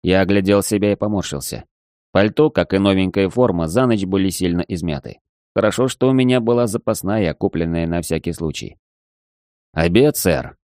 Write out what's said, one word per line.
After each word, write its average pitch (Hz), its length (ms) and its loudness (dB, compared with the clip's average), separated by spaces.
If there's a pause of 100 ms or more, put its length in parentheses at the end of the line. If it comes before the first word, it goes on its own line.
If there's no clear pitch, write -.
Я 90 160 2
оглядел 98 420 2
себя 104 300 0
и 98 40 -2
поморщился. 90 680 -6 (460)
Пальто, 110 400 2
как 90 240 -2
и 95 40 2
новенькая 95 500 2
форма, 90 400 0
за 123 180 0
ночь 107 180 0
были 95 240 0
сильно 87 320 -2
измяты. 82 600 -8 (340)
Хорошо, 113 340 0
что 127 200 0
у 135 40 4
меня 127 280 2
была 120 260 0
запасная, 104 680 -2
купленная 82 520 -2
на 85 160 -2
всякий 82 300 -4
случай. 78 440 -8 (960)
«Обед, 90 440 4
сэр». 78 500 -2